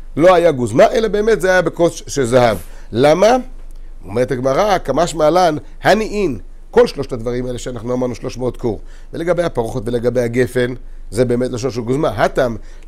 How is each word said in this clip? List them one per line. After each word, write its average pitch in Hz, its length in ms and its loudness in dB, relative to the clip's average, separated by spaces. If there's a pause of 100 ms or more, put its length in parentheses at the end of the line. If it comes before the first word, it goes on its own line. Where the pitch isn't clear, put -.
(160)
לא 175 180 8
היה 170 180 4
גוזמה, 123 400 4
אלא 220 160 0
באמת 208 320 0
זה 185 100 2
היה 185 120 4
בכוס 170 440 0
של 139 180 -2
זהב. 117 320 4 (360)
למה? 165 440 6 (680)
אומרת 110 260 -2
הגמרא, 143 480 2
כמשמע 151 520 0
לן, 170 260 4 (260)
הניעין, 190 560 0 (320)
כל 240 160 6
שלושת - 260 -8
הדברים 123 340 -4
האלה 123 120 -6
שאנחנו 123 360 -6
אמרנו, 123 200 -2
שלוש 123 240 -8
מאות 123 180 -4
קור, 107 240 -4 (320)
ולגבי 165 300 -2
הפרוכות 117 440 -4
ולגבי 120 340 0
הגפן, 123 540 0 (360)
זה 123 140 0
באמת 123 260 0
לשון 123 200 -4
של 117 100 -6
גוזמה. 135 280 -2
הטעם, 123 480 0 (320)